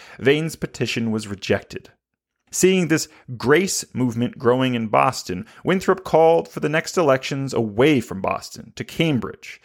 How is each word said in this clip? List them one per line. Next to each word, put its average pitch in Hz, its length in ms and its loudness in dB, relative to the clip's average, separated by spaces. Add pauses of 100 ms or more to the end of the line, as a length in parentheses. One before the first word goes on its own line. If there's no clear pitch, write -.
(200)
Vane's 151 380 2
petition - 520 -4
was 107 180 -2
rejected. - 640 -6 (640)
Seeing 185 360 2
this 151 180 0 (300)
grace 156 560 2
movement 120 440 -2
growing 127 380 2
in 113 120 -4
Boston, 127 580 0 (180)
Winthrop 185 400 0
called 165 460 4
for - 100 -12
the 147 80 -2
next 160 300 -4
elections 135 560 0
away 123 480 2
from 95 200 -10
Boston, - 540 -8
to - 80 -10
Cambridge, - 800 -4